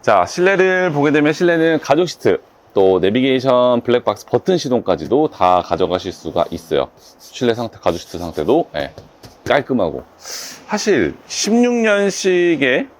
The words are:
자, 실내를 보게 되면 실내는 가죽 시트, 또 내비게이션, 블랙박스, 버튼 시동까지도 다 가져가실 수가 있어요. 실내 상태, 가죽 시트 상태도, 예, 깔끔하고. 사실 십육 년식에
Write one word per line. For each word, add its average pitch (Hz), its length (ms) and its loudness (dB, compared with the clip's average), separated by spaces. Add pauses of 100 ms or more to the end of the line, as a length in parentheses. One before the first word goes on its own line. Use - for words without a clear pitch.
자, 98 240 4
실내를 185 640 0
보게 147 200 0
되면 147 200 2
실내는 165 480 0
가죽 160 300 0
시트, - 300 0 (340)
또 95 260 4
내비게이션, 123 800 2
블랙박스, 113 440 -2
버튼 175 320 0
시동까지도 120 720 -2
다 90 340 2
가져가실 87 480 -2
수가 82 400 -4
있어요. 73 380 -4 (300)
실내 - 340 -4
상태, 117 260 -8
가죽 85 200 -2
시트 - 180 -16
상태도, 85 580 -2
예, 71 160 -6 (560)
깔끔하고. 107 560 -4 (140)
사실 - 1000 -4 (120)
십육 240 460 0
년식에 185 1120 0 (120)